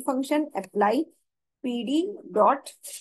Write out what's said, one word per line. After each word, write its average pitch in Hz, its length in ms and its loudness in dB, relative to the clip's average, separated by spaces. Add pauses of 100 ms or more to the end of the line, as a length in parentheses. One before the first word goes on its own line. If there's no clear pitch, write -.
function, 277 360 0 (100)
apply 208 480 0 (600)
पीडी 247 380 -2 (320)
डॉट 214 360 4 (320)